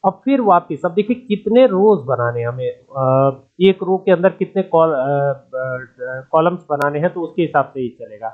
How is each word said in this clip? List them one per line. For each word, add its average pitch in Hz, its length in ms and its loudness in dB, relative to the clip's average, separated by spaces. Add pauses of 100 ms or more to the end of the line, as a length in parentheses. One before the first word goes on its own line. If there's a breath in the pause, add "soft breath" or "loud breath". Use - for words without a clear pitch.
अब 190 200 -2
फिर 269 160 0
वापस, 175 440 0
अब 175 100 -2
देखिए 208 220 0
कितने 220 500 2
rows 196 400 2
बनाने 120 360 -2
हमें, 123 280 -4
अ, 135 720 0 (200)
एक 190 220 2
रो 185 160 -2
के 190 140 0
अंदर 180 160 2
कितने 190 340 -4
कॉल-, 165 320 2
अ, 139 380 0
अ, 127 1000 -10
कॉलम्स 170 380 0
बनाने 143 280 -2
हैं 175 140 -2
तो 175 80 -8
उसके 165 220 -4
हिसाब 143 320 0
से 135 60 -8
ही 123 80 -6
चलेगा। 110 460 -14